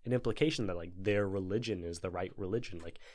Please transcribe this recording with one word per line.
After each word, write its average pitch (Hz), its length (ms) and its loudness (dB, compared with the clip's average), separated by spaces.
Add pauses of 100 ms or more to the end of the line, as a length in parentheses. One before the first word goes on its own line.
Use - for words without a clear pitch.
an 120 60 0
implication 123 560 2
that, 92 80 0
like, 85 220 -6
their 101 300 4
religion 98 560 0
is 85 160 -6
the 95 100 -2
right 90 260 -4
religion. 95 480 -2
Like, 82 160 -10 (160)